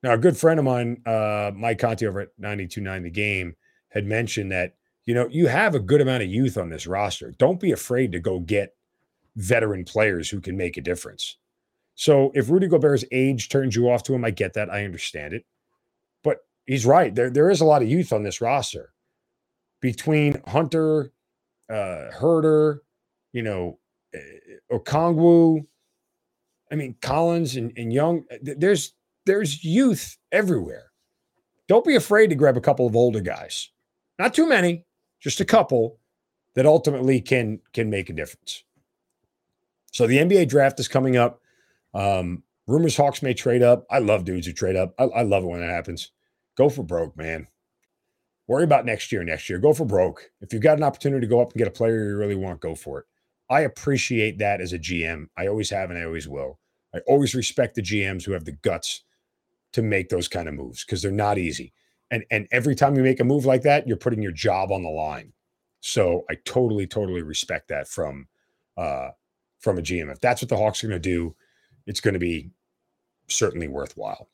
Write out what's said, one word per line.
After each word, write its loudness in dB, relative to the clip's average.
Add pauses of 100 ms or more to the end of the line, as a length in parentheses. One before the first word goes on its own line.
Now, 2
a 2
good 4
friend 4
of 0
mine, -2
uh, -2
Mike -4
Conti -2
over -4
at -10 (100)
ninety-two -8
nine -8
The -10
Game, -4 (340)
had -4
mentioned -4
that, -4 (280)
you -2
know, 0
you 2
have 0
a 0
good 2
amount 0
of -4
youth 0
on -6
this -12
roster. -6
Don't 2
be 0
afraid -2
to -6
go -4
get -4 (600)
veteran 0
players 0
who -8
can -8
make -4
a -12
difference. -8 (600)
So 4
if 0
Rudy 4
Gobert's 4
age 0
turns 0
you 2
off 0
to -2
him, -2
I 0
get -4
that. -4
I -6
understand -10
it. -12 (800)
But 0 (260)
he's -2
right. 6
There, 0
there 4
is 2
a 4
lot 6
of 0
youth 0
on 0
this -6
roster. -4 (840)
Between 0
Hunter, 0 (560)
uh, -8
Herter, 2 (500)
you -6
know, -6 (360)
eh, -10 (540)
Okongwu, 4 (1040)
I -10
mean, -6
Collins 0
and, -6
and -4
Young, 2
eh, -14
th-, -10
there's, 2 (320)
there's 0
youth 2 (160)
everywhere. -2 (760)
Don't 6
be 4
afraid 6
to 0
grab 4
a -2
couple 2
of 2
older 4
guys. -10 (500)
Not 0
too 4
many, 2 (320)
just -6
a 2
couple 4 (560)
that 2
ultimately 4
can, 0 (140)
can -2
make -4
a -10
difference. -12 (1300)
So 2
the 4
N 4
B 6
A 6
draft 4
is -4
coming 2
up. 2 (500)
Um, -2 (240)
rumors 2
Hawks 2
may -2
trade 2
up. 6
I 2
love 2
dudes -4
who -8
trade -2
up. -2
I, 4
I 0
love 2
it -4
when -6
that -4
happens. -8 (480)
Go 6
for -4
broke, -4
man. -8 (1000)
Worry 2
about 4
next -4
year, -4
next -8
year. -4
Go 6
for 0
broke. 0 (120)
If -14
you've -4
got 4
an -2
opportunity -2
to -4
go 4
up 0
and -8
get 2
a -4
player -2
you -4
really -2
want, -6
go -8
for -12
it. -16 (420)
I 2
appreciate -2
that -2
as -8
a -6
G -6
M. -10
I -4
always -4
have -4
and -10
I -8
always -10
will. -10 (360)
I -8
always 4
respect -2
the -6
G -2
Ms -6
who -4
have -6
the -12
guts -6 (680)
to -4
make -2
those -4
kind -6
of -10
moves -14
'cause -6
they're -4
not 0
easy. -6 (380)
And, -6
and -2
every 0
time 2
you 4
make 2
a 2
move 2
like 4
that, 2
you're 0
putting -2
your -4
job 0
on -2
the -8
line. -8 (480)
So 0
I -6 (100)
totally, -2
totally -6
respect -8
that -8
from, -8 (480)
uh, -6 (480)
from -2
a -6
G -4
M. -8
If -14
that's 0
what -6
the 0
Hawks -2
are -6
gonna -6
do, -4 (520)
it's -8
gonna 0
be -6 (800)
certainly -4
worthwhile. -12